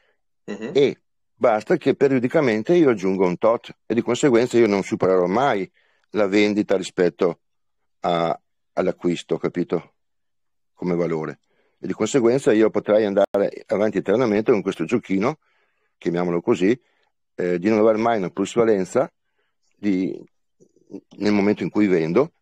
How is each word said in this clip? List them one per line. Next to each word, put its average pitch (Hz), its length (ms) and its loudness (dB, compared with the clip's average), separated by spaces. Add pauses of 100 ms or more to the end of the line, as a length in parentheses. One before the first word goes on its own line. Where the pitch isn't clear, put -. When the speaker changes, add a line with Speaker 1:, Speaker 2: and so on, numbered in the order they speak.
(460)
Speaker 1:
Mhm. 110 260 -10
Speaker 2:
e 139 280 0 (340)
basta 110 420 0
che - 180 0
periodicamente 131 800 0
io 160 160 4
aggiungo 95 360 0
un 87 120 -2
tot - 380 -2 (100)
e 107 80 -4
di 117 80 0
conseguenza 117 560 2
io 120 80 6
non 101 160 2
supererò 92 440 0
mai 104 440 -2 (400)
la 104 160 0
vendita 101 500 2
rispetto 90 640 -2 (600)
a, 85 380 -2 (360)
all'acquisto, 85 640 -4
capito? 87 560 -6 (800)
Come 87 200 -6
valore. 80 460 -6 (380)
E - 80 -12
di 92 60 -6
conseguenza 117 600 0
io 107 180 4
potrei 104 340 0
andare 98 600 -2
avanti 101 320 -2
eternamente 110 540 0
con 101 100 0
questo 87 220 -4
giochino, 104 540 -2 (600)
chiamiamolo 87 420 -2
così, 104 380 0 (560)
eh, 90 240 -4
di 87 100 -4
non 110 100 2
avere 107 200 2
mai 113 200 0
una 90 120 -6
plusvalenza 110 800 -2 (680)
di, 95 420 -4 (1000)
nel 101 140 0
momento 104 300 0
in 87 80 -4
cui 104 160 2
vendo, 90 560 0